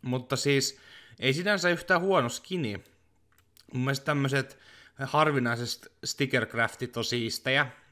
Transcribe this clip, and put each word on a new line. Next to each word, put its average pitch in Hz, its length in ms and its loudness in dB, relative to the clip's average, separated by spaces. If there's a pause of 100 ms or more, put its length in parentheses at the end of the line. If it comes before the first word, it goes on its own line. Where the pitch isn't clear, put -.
Mutta 127 340 -2
siis, 139 440 0 (400)
ei 135 140 0
sinänsä 180 360 0
yhtään 170 320 2
huono 180 280 2
skini. 120 540 -6 (880)
Mun 127 100 -2
mielestä 135 220 -2
tämmöset 139 540 0 (440)
harvinaiset 127 880 0 (140)
stickercraftit 120 920 -2
on 117 60 -2
siistejä 123 640 0 (240)